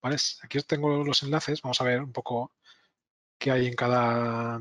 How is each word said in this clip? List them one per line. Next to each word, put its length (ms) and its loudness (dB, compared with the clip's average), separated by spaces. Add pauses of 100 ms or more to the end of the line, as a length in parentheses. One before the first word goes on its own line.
¿Vale? 160 -2 (260)
Aquí 140 -6
os 80 -4
tengo 380 2
los 200 0
enlaces. 380 -2
Vamos 200 -2
a 20 0
ver 180 2
un 120 -10
poco 380 -4 (840)
qué 140 0
hay 160 4
en 80 -4
cada 840 2